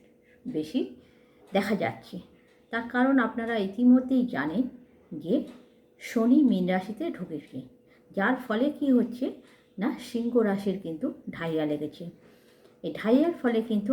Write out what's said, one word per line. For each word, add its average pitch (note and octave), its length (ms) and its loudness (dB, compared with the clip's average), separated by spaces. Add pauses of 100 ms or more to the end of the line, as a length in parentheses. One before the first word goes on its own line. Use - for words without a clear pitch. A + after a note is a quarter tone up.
(460)
বেশি D#3 340 -4 (720)
দেখা G3+ 240 0
যাচ্ছে। B2 420 -4 (540)
তার A#3 180 -4
কারণ C4 300 4
আপনারা A3+ 400 -2
ইতিমধ্যেই B3 680 4
জানেন D#3+ 360 -2 (480)
যে E3+ 240 -2 (680)
শনি A#3+ 420 2
মীন F#3+ 240 4
রাশিতে F#3 420 -2
ঢুকেছে, D#3+ 480 -10 (540)
যার G#3+ 280 0
ফলে A3 300 -2
কি D4 220 -4
হচ্ছে A#3 340 2 (520)
না, G#3+ 120 -2 (100)
সিংহ A#3 420 -4
রাশির G3 400 0
কিন্তু E3 260 -6 (240)
ঢাইয়া D#3+ 340 -2
লেগেছে। D3 400 -6 (800)
এই F#3 100 -4
ঢাইয়ার C#4+ 400 4
ফলে A3+ 280 0
কিন্তু G#3 320 -2